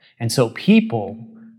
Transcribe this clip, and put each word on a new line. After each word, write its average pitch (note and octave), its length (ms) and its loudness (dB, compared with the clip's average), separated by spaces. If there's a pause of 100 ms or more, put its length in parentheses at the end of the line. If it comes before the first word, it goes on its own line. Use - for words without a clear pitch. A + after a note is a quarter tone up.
(200)
And A2+ 120 -4
so A#2+ 180 2
people A#2 760 0 (320)